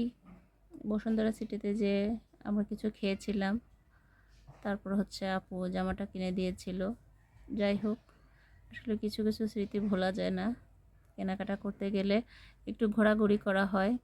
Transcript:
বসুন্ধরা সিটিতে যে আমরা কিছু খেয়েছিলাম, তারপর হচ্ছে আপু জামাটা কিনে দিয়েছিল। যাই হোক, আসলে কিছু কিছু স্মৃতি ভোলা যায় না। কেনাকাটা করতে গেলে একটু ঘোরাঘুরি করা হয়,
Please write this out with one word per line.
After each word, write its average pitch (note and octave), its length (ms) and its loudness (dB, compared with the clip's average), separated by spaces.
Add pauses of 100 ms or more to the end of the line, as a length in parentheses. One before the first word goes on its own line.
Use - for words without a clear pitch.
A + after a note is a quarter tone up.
(880)
বসুন্ধরা G#3+ 460 2
সিটিতে G#3+ 420 -4
যে G3+ 180 2 (520)
আমরা G#3 260 0
কিছু G#3+ 160 -4 (100)
খেয়েছিলাম, G3 580 0 (1080)
তারপর G3+ 280 -4 (100)
হচ্ছে - 240 -4 (140)
আপু F#3+ 160 -8 (200)
জামাটা F#3 320 0
কিনে F#3 320 -4
দিয়েছিল। F#3 420 -2 (800)
যাই G3+ 180 2
হোক, G#3+ 220 0 (720)
আসলে A3 320 -4
কিছু G#3+ 240 -2
কিছু G#3+ 160 0 (100)
স্মৃতি G#3 280 -2
ভোলা F#3+ 380 2
যায় F3+ 200 0
না। F#3 80 0 (680)
কেনাকাটা G3 420 -2
করতে G3+ 340 -6
গেলে G3 260 2 (500)
একটু - 220 -2
ঘোরাঘুরি G#3+ 500 4
করা G3 280 2
হয়, F#3+ 260 2 (120)